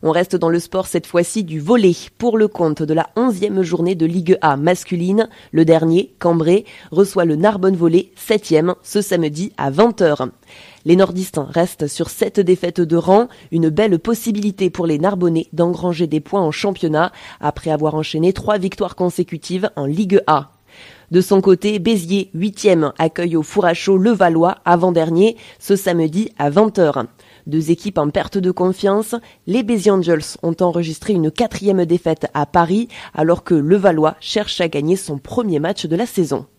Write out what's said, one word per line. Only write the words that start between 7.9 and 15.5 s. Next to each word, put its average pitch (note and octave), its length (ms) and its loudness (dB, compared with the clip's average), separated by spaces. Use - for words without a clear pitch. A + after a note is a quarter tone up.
septième, F3 680 0
ce - 180 -4
samedi E3+ 560 -4
à C#3 140 -2
vingt G3+ 320 2
heures. D3 260 0
Les F3 120 4
nordistes F#3 520 0
restent E3 400 -2
sur - 220 -6
sept - 280 -4
défaites F3+ 440 0
de E3 140 0
rang, F#3+ 320 4
une E3 200 0
belle F#3 280 2
possibilité G#3 720 -2
pour F3 160 -6
les D#3 120 -2
Narbonnais F3 560 0